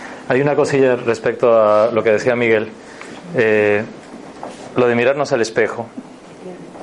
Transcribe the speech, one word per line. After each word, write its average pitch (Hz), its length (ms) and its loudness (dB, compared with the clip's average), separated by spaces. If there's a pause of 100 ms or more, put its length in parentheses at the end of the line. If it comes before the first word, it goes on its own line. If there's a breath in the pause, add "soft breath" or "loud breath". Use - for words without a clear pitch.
(300 loud breath)
Hay 131 120 2
una 143 140 0
cosilla 135 400 2
respecto 117 580 0
a 107 380 4
lo 110 120 0
que 113 80 2
decía 107 240 2
Miguel, 113 340 0 (680 loud breath)
eh, 107 480 2 (920)
lo 123 120 2
de 120 80 2
mirarnos 139 360 0
al 123 100 0
espejo. 113 440 -2 (960)